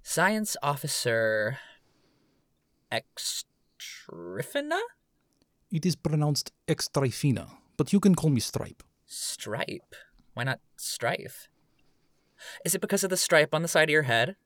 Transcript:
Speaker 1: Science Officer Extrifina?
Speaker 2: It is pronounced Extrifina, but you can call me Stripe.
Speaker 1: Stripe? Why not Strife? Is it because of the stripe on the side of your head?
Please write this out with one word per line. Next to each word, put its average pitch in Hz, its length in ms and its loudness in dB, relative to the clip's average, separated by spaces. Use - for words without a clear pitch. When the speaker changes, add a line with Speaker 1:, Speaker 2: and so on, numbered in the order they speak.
Speaker 1:
Science 208 600 0
Officer 113 920 0
Extrifina? - 1900 -8
Speaker 2:
It 156 140 -2
is 175 120 2
pronounced 151 560 0
Extrifina, 139 800 0
but - 160 -2
you 196 80 6
can 185 160 6
call 160 140 2
me 127 100 4
Stripe. - 420 -6
Speaker 1:
Stripe? - 880 -8
Why 120 120 -4
not 131 160 -4
Strife? - 720 -6
Is 165 100 0
it 185 80 0
because 196 220 0
of 185 60 0
the 185 80 0
stripe 151 360 6
on 156 80 2
the 170 60 -2
side 160 220 4
of 147 40 2
your 151 100 4
head? 123 420 2